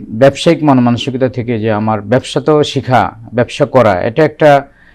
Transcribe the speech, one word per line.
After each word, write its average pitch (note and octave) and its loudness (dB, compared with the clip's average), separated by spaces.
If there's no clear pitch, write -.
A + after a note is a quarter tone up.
ব্যবসায়িক C#3 0
মন C3+ 4
মানসিকতা A#2+ -2
থেকে A#2+ -6
যে A2 -2
আমার G#2+ -2
ব্যবসা B2 -2
তো D3+ 2
শিখা, A#2+ 0
ব্যবসা C3+ -2
করা, G#2 2
এটা A#2+ 0
একটা D3 2